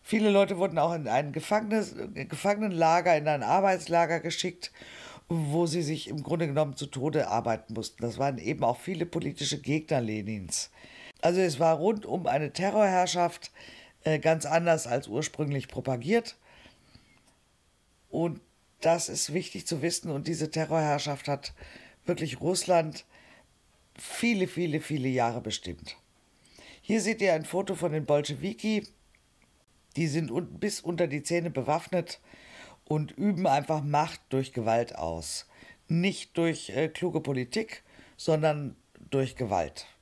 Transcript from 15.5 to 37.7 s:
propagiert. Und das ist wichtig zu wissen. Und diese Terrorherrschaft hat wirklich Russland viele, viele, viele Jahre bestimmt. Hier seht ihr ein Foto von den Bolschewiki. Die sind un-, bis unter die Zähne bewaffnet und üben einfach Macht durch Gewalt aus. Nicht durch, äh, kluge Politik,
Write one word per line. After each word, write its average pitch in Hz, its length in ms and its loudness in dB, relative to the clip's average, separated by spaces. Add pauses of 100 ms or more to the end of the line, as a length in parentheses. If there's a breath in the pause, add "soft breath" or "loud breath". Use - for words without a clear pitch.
propagiert. 139 680 -2 (1700 soft breath)
Und 160 320 -2 (400)
das 165 280 4
ist - 240 -4
wichtig 180 360 -4
zu 151 140 -2
wissen. 165 280 -2
Und 160 160 -4
diese 156 240 -2
Terrorherrschaft 151 760 0
hat 143 240 -4 (540 loud breath)
wirklich 151 340 -2
Russland 165 640 2 (920 loud breath)
viele, 208 520 0
viele, 160 320 -2
viele 139 280 -2
Jahre 120 320 2
bestimmt. - 560 -8 (840 loud breath)
Hier 220 200 0
seht 202 220 0
ihr 185 120 6
ein 156 100 0
Foto 190 320 -2
von 156 160 -2
den 156 120 -2
Bolschewiki. 156 840 0 (1040)
Die 160 140 0
sind 156 240 -2
un-, 165 260 -6
bis 202 220 -2
unter 170 260 0
die 143 160 -4
Zähne 170 280 0
bewaffnet 156 680 -2 (640 loud breath)
und 151 280 -2
üben 185 340 0
einfach 147 380 2
Macht 147 360 0 (100)
durch 135 220 0
Gewalt 117 440 0
aus. 82 500 -6 (400 loud breath)
Nicht 175 500 -2
durch, 165 340 0
äh, 135 180 0
kluge 160 320 -2
Politik, 143 640 -4 (320 loud breath)